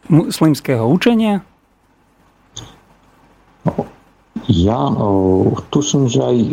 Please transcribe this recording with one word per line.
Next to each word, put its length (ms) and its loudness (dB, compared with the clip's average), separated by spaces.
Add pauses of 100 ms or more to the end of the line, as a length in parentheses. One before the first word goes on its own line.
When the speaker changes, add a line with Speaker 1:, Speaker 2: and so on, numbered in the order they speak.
(100)
Speaker 1:
muslimského 720 2
učenia? 640 0 (3000)
Speaker 2:
Ja, 280 0
o, 760 0 (160)
tuším, 400 0
že 120 0
aj, 160 0 (140)